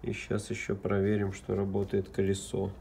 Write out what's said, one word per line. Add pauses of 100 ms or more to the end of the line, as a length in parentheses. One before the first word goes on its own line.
И
щас
еще
проверим,
что
работает
колесо.